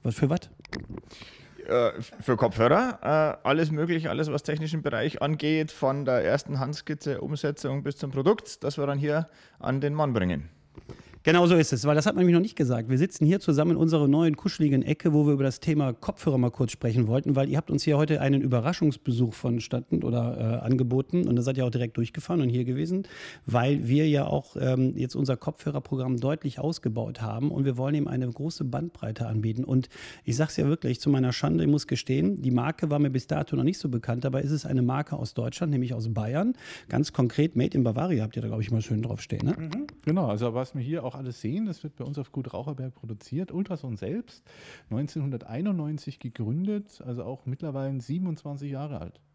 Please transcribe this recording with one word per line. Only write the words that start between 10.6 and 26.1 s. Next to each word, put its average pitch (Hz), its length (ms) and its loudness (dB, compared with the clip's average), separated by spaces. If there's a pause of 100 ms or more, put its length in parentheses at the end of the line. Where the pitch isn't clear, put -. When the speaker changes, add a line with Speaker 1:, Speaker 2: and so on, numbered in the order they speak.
Speaker 1:
Genau 175 200 6
so 175 100 6
ist 160 160 4
es, 117 140 -2
weil 147 100 4
das 151 100 2
hat 214 100 2
man 180 80 4
nämlich 175 100 8
noch 170 80 6
nicht 208 160 -4
gesagt. 120 320 0
Wir 131 80 4
sitzen 151 280 2
hier 175 140 6
zusammen 151 320 4
in 165 60 4
unserer 156 320 4
neuen 156 260 6
kuscheligen 147 460 2
Ecke, 151 320 2
wo 147 120 6
wir 147 60 6
über 135 140 2
das 135 160 -2
Thema 147 320 2
Kopfhörer - 440 -2
mal 123 140 4
kurz 123 220 0
sprechen 113 340 2
wollten, 131 300 2
weil 135 100 2
ihr 135 80 0
habt 160 160 -2
uns 143 120 2
hier 147 140 4
heute 151 220 4
einen 139 220 4
Überraschungsbesuch 123 920 2
vonstatten - 680 -2
oder, 120 340 0
äh, 117 280 -2
angeboten 131 600 2
und 120 120 2
da 123 40 2
seid 131 160 0
ihr 131 80 0
auch 120 40 0
direkt 117 260 -2
durchgefahren 151 460 -2
und 127 80 2
hier 123 160 0
gewesen, 160 420 -2 (380)
weil 127 420 2
wir 147 220 4
ja 139 160 4
auch, - 340 -2
ähm, 131 380 2
jetzt 127 180 -4
unser 135 220 0
Kopfhörerprogramm 135 800 -4